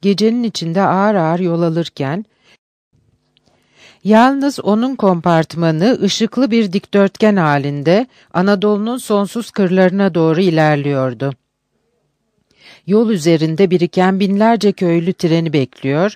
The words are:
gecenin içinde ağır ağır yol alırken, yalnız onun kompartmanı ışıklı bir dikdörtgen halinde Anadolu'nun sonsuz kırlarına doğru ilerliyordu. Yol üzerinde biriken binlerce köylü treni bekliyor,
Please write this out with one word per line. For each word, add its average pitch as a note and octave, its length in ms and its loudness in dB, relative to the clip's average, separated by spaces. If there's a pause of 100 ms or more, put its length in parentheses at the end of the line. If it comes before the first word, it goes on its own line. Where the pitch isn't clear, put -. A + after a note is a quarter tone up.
gecenin G#3+ 420 0
içinde E3+ 380 -4
ağır G3 340 0
ağır E3+ 240 0
yol E3+ 220 -2
alırken, E3 640 -4 (1800)
yalnız C4 560 2
onun A#3 360 -2
kompartmanı E3+ 1040 0
ışıklı A3 500 -2
bir G#3+ 220 0
dikdörtgen G3+ 640 0
halinde D3 720 0 (260)
Anadolu'nun G#3 640 0
sonsuz G#3 540 -4
kırlarına F#3 640 0
doğru D#3+ 260 2
ilerliyordu. C#3+ 920 0 (1500)
Yol G#3+ 220 2
üzerinde D#3+ 640 0
biriken F#3 480 0
binlerce G3+ 520 2
köylü E3+ 420 -2
treni E3 400 -2
bekliyor, D3 640 -2